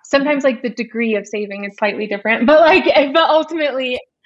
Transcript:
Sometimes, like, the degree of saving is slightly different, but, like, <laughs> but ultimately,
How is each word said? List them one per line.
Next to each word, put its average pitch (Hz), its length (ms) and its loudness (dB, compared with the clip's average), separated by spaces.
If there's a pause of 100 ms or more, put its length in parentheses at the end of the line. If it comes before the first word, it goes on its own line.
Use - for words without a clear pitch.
Sometimes, 277 400 0
like, 262 180 0
the 240 80 -4
degree 226 440 -4
of 202 120 -4
saving 202 380 -10
is 202 120 -12
slightly 208 320 -4
different, 220 380 -2
but, 302 140 6
like, 330 240 4
<laughs> 285 300 2
but 330 160 2
ultimately, 294 680 -2 (260)